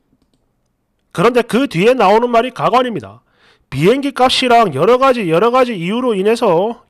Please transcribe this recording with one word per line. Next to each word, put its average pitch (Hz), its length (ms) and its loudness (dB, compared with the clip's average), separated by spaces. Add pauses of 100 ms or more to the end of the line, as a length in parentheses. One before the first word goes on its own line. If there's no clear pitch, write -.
(1120)
그런데 240 300 0
그 247 260 -2
뒤에 208 260 0
나오는 226 360 2
말이 240 220 0
가관입니다. 170 720 -4 (480)
비행기 254 460 0
값이랑 240 600 2
여러 185 220 2
가지, 247 320 0
여러 180 220 2
가지 247 240 0
이유로 214 400 -4
인해서 214 760 -2